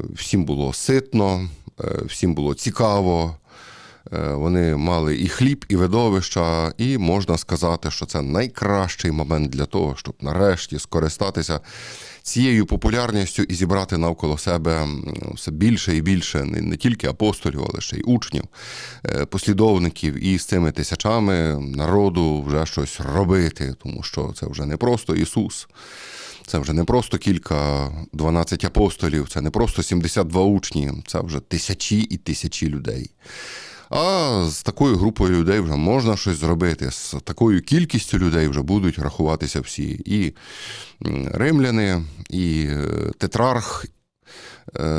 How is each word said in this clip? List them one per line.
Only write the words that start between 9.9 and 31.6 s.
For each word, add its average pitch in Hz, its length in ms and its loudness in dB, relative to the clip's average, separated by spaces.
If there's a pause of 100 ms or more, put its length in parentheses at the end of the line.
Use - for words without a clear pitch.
щоб - 240 -10
нарешті 85 580 0
скористатися 80 840 -2 (600)
цією 117 440 4
популярністю 110 760 0
і 90 120 0
зібрати 92 420 0
навколо 82 420 0
себе, 82 440 0
м, 73 320 -4 (200)
все - 160 -8
більше 92 460 2
і 80 40 4
більше 80 440 2
не, 76 160 -2
не 82 160 -2
тільки 117 300 0
апостолів, 71 640 0
але - 100 -6
ще - 160 -6
й - 100 -6
учнів, - 380 2 (600)
е, 71 200 -2
послідовників, 92 960 2
і 92 140 2
з - 60 -4
цими 85 280 2
тисячами 87 880 0
народу 80 840 2
вже 73 240 0
щось - 340 -4
робити, 82 840 0
тому - 200 -10
що 73 380 -6
це 78 60 -4
вже 73 200 -6
не 73 100 -2
просто 120 380 0
Ісус, - 540 -2 (800)
це - 120 -2
вже 71 140 -2
не 82 120 2
просто 117 340 0
кілька, 73 720 0 (220)
дванадцять 82 520 0
апостолів, 78 640 2
це - 120 -4
не 76 100 0
просто - 320 0
сімдесят 82 440 0
два 87 160 2
учні, 90 480 2 (160)
це 87 140 -4
вже 82 200 -4
тисячі - 600 -2